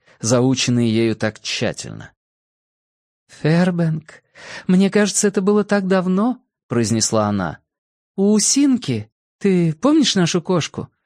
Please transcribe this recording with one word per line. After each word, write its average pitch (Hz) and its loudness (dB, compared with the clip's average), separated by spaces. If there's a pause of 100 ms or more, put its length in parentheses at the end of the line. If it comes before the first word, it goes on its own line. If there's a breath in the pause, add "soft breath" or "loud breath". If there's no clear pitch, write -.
(200 soft breath)
заученные 120 2
ею 113 0
так 107 -6
тщательно. - -8 (1160)
"Фербенк, 165 -2 (420 loud breath)
мне 190 4
кажется, 208 0
это 202 -2
было 208 2
так 202 -2
давно", 190 0 (260)
произнесла 113 0
она. 95 -4 (560)
"У 208 2
Синки, 214 0 (260)
ты 175 2
помнишь 294 2
нашу 180 0
кошку? - -4 (160 loud breath)